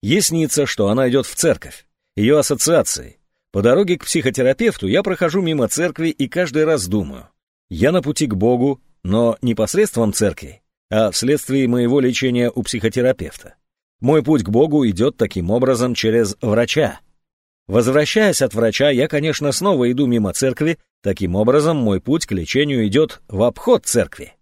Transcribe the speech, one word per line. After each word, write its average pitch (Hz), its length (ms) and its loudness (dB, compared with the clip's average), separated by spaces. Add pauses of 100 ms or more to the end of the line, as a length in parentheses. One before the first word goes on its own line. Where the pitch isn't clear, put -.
Ей 156 200 2
снится, 156 420 0
что 101 240 -2
она 127 220 0
идет 131 160 0
в - 80 -16
церковь. - 520 -4 (300)
Ее 123 220 4
ассоциации: - 800 -2 (340)
"По 98 80 -2
дороге 160 380 2
к - 80 -14
психотерапевту 135 800 0
я 139 160 2
прохожу 185 400 -2
мимо 151 260 0
церкви 165 400 -4
и 139 180 -4
каждый 156 380 -2
раз 147 220 0
думаю: 82 420 -4 (400)
я 101 240 0
на 185 80 2
пути 147 260 -2
к 110 80 -4
Богу, 123 460 0 (220)
но 110 400 0
не 120 120 0
посредством 113 600 0
церкви, - 480 -4 (280)
а 107 200 2
вследствие 135 580 0
моего 123 320 2
лечения 123 540 0
у 123 80 -4
психотерапевта. 113 920 -4 (440)
Мой 147 220 4
путь 143 200 2
к 98 60 -4
Богу 139 400 2
идет 104 300 -2
таким 92 320 -2
образом 123 440 0
через 110 460 0
врача. 117 600 0 (680)
Возвращаясь 143 720 2
от 131 140 0
врача, 113 340 2
я, 139 180 2
конечно, 147 460 -2
снова 131 400 0
иду 135 140 0
мимо 110 260 0
церкви, 151 460 -2 (240)
таким 92 340 -2
образом 147 400 2
мой 104 240 0
путь 156 240 -2
к - 80 -8
лечению 120 540 -2
идет 135 420 0
в 101 140 -2
обход 123 420 0
церкви". - 580 -4